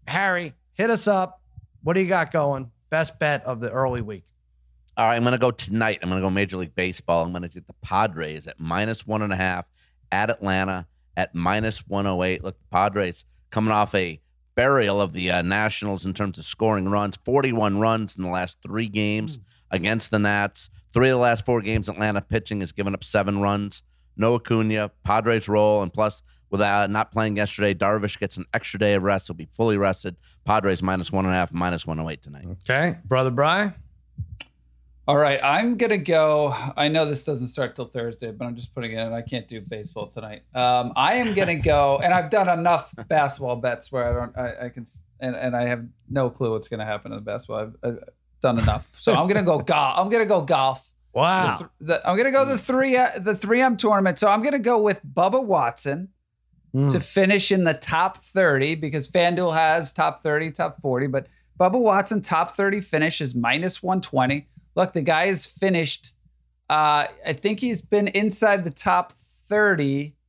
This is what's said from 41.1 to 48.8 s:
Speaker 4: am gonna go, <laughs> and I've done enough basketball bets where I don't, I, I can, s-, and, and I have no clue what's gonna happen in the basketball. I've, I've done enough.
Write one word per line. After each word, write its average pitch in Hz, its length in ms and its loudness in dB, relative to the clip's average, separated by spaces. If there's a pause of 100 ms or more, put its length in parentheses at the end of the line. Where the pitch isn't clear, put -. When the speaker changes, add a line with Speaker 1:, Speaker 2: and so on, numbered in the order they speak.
Speaker 4:
am 233 200 0
gonna 180 220 2
go, 143 420 4
<laughs> - 40 -2
and 175 120 4
I've 170 160 0
done 196 180 4
enough 170 460 2 (140)
basketball 139 480 0
bets 120 340 -4
where 123 180 -2
I 120 40 0
don't, 120 260 -4
I, 123 280 -8
I - 20 -10
can, 120 160 -16
s-, - 180 -20 (160)
and, 127 160 -6
and 123 220 -4
I 120 100 0
have 120 180 -4 (240)
no 131 220 0
clue 120 220 -4
what's 110 160 -6
gonna 110 160 -8
happen 107 260 -8
in 107 80 -10
the 104 60 -14
basketball. 110 360 -8
I've, 110 220 -10
I've 120 160 -6 (420)
done 120 200 2
enough. 107 400 -2